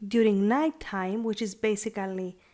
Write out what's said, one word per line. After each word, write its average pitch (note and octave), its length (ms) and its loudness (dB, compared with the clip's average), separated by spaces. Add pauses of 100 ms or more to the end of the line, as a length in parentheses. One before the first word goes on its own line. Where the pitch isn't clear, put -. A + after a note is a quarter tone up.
During G#3 400 4
nighttime, A3+ 760 -2
which A3 180 -4
is G3+ 140 -4
basically F#3+ 840 -4 (160)